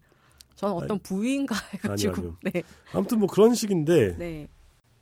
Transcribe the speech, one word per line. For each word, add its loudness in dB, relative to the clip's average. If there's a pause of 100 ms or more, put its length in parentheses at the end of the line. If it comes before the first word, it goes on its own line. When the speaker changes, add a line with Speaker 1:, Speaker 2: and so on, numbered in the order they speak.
(560)
Speaker 1:
저는 -4
어떤 -6
Speaker 2:
아니, -4
Speaker 1:
부인가 -4 (180)
해가지고. -2
Speaker 2:
아니요, -8
아니요. -4
Speaker 1:
네. -4 (300)
Speaker 2:
아무튼 0
뭐 2
그런 6
식인데. 2
Speaker 1:
네. -10 (540)